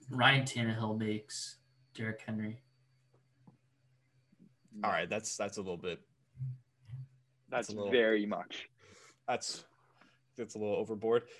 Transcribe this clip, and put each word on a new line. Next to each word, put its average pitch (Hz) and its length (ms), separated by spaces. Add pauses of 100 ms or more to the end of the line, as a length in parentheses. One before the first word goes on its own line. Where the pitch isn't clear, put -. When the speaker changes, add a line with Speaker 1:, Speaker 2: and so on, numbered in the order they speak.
(100)
Speaker 1:
Ryan 127 340
Tannehill 113 540
makes - 580 (380)
Derrick 110 320
Henry. 110 360 (2250)
Speaker 2:
All 107 80
right, 87 180
that's, 107 280
that's 101 220
a - 20
little 92 160
bit. 85 240 (1500)
Speaker 3:
That's 120 180
Speaker 2:
That's - 0
a 107 80
little 101 160
Speaker 3:
very 110 340
much. 87 420 (600)
Speaker 2:
That's, - 360 (720)
that's 113 160
a 110 40
little 104 180
overboard. 110 480 (160)